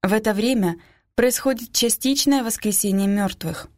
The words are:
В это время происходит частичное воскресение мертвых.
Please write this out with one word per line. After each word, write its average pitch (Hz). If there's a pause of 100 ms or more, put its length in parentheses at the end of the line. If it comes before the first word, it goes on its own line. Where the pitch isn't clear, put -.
В 190
это 214
время 208 (380)
происходит 247
частичное 269
воскресение 202
мертвых. 196